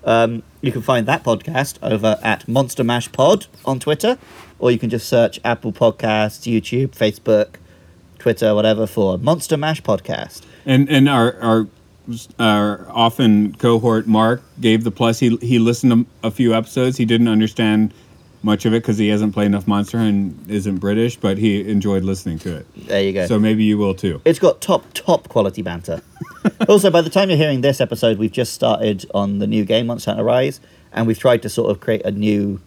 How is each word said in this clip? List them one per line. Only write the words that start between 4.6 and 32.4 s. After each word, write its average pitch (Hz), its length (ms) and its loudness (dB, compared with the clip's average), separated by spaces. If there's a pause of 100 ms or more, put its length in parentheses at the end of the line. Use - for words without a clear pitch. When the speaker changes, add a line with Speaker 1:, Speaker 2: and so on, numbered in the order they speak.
Speaker 1:
you 117 80 2
can 117 100 -4
just 117 200 -6
search 117 340 2
Apple 117 300 -4
Podcasts, 107 800 0
YouTube, 120 440 -2
Facebook, 107 600 0 (640)
Twitter, 113 360 0
whatever, 107 320 2
for 95 300 0
Monster 151 400 0
Mash 156 240 -4
Podcast. - 600 -6 (240)
Speaker 2:
And, 139 240 4
and 139 200 6
our, 123 320 2
our, 113 260 2 (720)
our 104 520 0
often 113 640 2
cohort 113 500 2
Mark 113 380 2 (180)
gave 113 220 2
the 117 80 -2
plus. 117 280 0
He, 113 180 2
he 120 200 0
listened 117 340 2
to 117 360 0
a - 40 0
few 117 220 0
episodes. 127 440 -2
He 120 80 0
didn't 117 220 2
understand 107 640 0 (520)
much 104 240 0
of 110 80 2
it 117 80 0
'cause 104 160 -2
he 107 80 2
hasn't 104 260 0
played 104 140 0
enough 101 200 0
Monster 104 300 -2
and 101 400 -2 (100)
isn't 101 300 -4
British, 107 380 -2
but 98 240 -2
he 101 280 0
enjoyed 98 360 0
listening 92 360 -6
to 87 180 -8
it. - 100 -16 (200)
Speaker 1:
There 101 140 0
you 98 100 0
go. 92 140 -2
Speaker 2:
So 107 140 0
maybe 107 240 2
you 107 160 2
will 98 160 0
too. 90 280 -4
Speaker 1:
It's 165 140 2
got - 240 2
top, - 320 0
top - 360 -2
quality 101 340 -2
banter. 87 440 -8
Speaker 2:
<laughs> - 40 -20 (580)
Speaker 1:
Also, 196 220 6
by 170 100 4
the 160 80 -2
time 196 200 0
you're 160 100 2
hearing 143 220 0
this 135 200 0
episode, 113 380 0
we've 110 120 -2
just 123 220 -4
started 107 500 -2 (120)
on 101 240 -2
the 104 80 -2
new 107 180 0
game, 113 220 0
Monster 117 240 -6
Hunter 110 120 -4
Rise, 127 360 0 (340)
and 113 140 -2
we've 110 100 -2
tried 120 240 2
to - 80 -8
sort 107 220 -2
of 101 80 -2
create - 260 -4
a 104 60 -2
new 101 560 -2